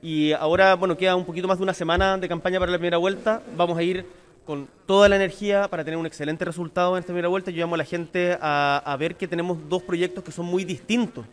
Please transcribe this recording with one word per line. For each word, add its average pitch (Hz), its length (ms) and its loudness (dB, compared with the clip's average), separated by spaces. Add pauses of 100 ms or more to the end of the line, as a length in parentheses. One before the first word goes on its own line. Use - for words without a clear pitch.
Y 156 300 0
ahora, 185 440 4
bueno, 180 200 0
queda 180 220 2
un 180 80 -2
poquito 180 240 -6
más 190 80 2
de 190 80 -2
una 185 80 -2
semana 180 440 2
de 180 120 -4
campaña 185 300 -2
para 180 120 0
la 175 60 0
primera 175 180 0
vuelta. 196 460 0 (160)
Vamos 170 200 0
a 170 60 0
ir 180 220 -2 (400)
con 143 240 -8 (160)
toda 202 240 8
la 196 80 4
energía 196 500 0
para 160 160 -6
tener 160 140 -6
un 165 80 -4
excelente 156 400 -6
resultado 175 500 -2
en 180 60 -2
esta 180 100 -10
primera 175 160 -2
vuelta. 190 240 -2
Yo 165 60 -8
llamo 170 180 -2
a 160 40 -2
la 156 40 -2
gente 175 560 -2
a, 143 460 2
a 143 100 -4
ver 165 200 -4
que 185 120 -6
tenemos 170 300 -2 (100)
dos 180 160 -2
proyectos 180 400 -2
que 160 80 -14
son 170 140 -8
muy 180 180 -2
distintos 180 680 -2